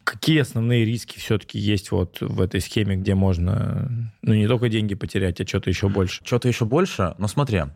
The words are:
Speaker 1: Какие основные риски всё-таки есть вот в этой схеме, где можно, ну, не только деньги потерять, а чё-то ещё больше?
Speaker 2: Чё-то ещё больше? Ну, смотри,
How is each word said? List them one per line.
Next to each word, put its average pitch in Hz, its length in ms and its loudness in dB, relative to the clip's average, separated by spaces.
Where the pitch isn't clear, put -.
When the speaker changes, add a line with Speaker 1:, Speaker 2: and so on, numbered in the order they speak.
Speaker 1:
Какие - 360 2
основные 117 440 2
риски 113 340 -4
всё-таки - 400 -2
есть 104 320 0
вот 95 300 -2
в - 220 -4
этой 92 180 0
схеме, 101 360 -2
где 95 180 0
можно, 101 1080 0
ну, 113 140 2
не 107 120 4
только 120 220 2
деньги 107 260 0
потерять, 95 460 -2
а 101 60 -4
чё-то - 240 -2
ещё 98 180 0
больше? 95 340 0
Speaker 2:
Чё-то 123 260 -2
ещё 117 180 0
больше? 117 500 0
Ну, 104 120 -2
смотри, 110 340 0